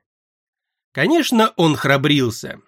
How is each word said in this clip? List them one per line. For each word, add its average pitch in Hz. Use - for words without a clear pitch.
Конечно, 220
он 160
храбрился. 135